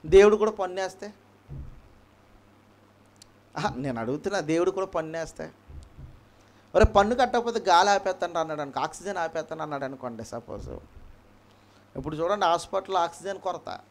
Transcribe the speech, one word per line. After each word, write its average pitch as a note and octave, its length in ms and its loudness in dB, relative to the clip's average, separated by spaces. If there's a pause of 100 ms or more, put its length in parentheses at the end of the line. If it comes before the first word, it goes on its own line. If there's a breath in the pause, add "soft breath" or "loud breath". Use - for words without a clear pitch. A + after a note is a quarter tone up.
దేవుడు G3+ 300 10
కూడా G#3+ 140 2
పన్ను F#3+ 320 -4
వేస్తే, G3+ 320 -10 (2500)
ఆహా, D#3 200 -4
నేను B2+ 240 -6
అడుగుతున్నా, D3+ 400 -4
దేవుడు E3 300 0
కూడా F#3+ 160 -4
పన్ను E3 320 -6
వేస్తే, D#3+ 340 -12 (1200 soft breath)
"ఒరే, G3+ 100 8
పన్ను G#3+ 300 4
కట్టకపోతే A#3 460 0
గాలి F#3 300 6
ఆపేస్తాను" F#3 480 -2
అన్నాడు D#3 220 -4
అనుకో, C#3 200 -6
ఆక్సిజన్ F3+ 360 -6
ఆపేస్తాను D#3+ 460 -6
అన్నాడు C#3+ 220 -8
అనుకోండి B2 400 -10
సపోజ్. - 440 -12 (1300 soft breath)
ఇప్పుడు D3 200 -8
చూడండి, F#3 300 0
హాస్పిటల్లో F#3 540 0
ఆక్సిజన్ F3 380 -6
కొరత E3+ 420 -8 (100)